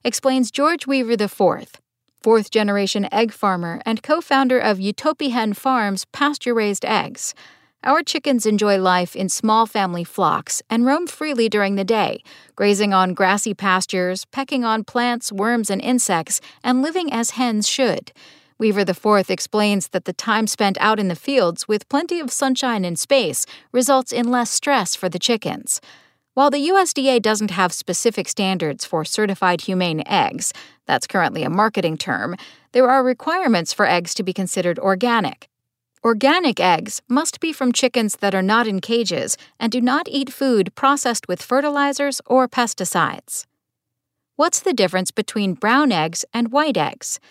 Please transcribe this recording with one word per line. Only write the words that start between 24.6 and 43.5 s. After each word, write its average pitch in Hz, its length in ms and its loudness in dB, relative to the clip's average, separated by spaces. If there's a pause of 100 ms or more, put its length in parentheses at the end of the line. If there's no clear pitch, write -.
for 185 140 -4
the 175 80 -6
chickens. - 600 -4 (540)
While 277 160 4
the 277 120 0
U 359 180 2
S 370 160 2
D 269 160 2
A 240 100 4
doesn't 214 300 0
have 180 240 0
specific - 520 -2
standards 175 600 -2
for 165 180 -2
certified 190 560 0
humane 180 460 -2
eggs, - 480 0 (320)
that's - 200 -2
currently 165 360 0
a 156 80 -2
marketing 180 480 0
term, - 360 -4 (380)
there 247 160 6
are 262 160 4
requirements 254 680 0
for 208 100 0
eggs 175 300 0
to 214 80 -4
be 180 100 -4
considered 175 460 -2
organic. 190 720 0 (520)
Organic 262 560 2
eggs 180 520 0
must 294 300 0
be 320 120 -2
from 247 220 0
chickens 240 480 0
that 196 120 2
are 190 60 0
not 220 260 2
in 190 140 -2
cages 226 560 -2 (240)
and 226 100 0
do 240 120 0
not 269 260 0
eat 269 240 -4
food 220 420 0
processed 269 540 0
with 180 140 -4
fertilizers 285 800 0
or 254 240 2
pesticides. - 960 -2 (920)